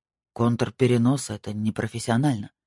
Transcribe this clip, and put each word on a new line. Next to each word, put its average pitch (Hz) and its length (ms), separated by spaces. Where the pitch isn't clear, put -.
контрперенос — 120 960
это 107 240
непрофессионально. 113 960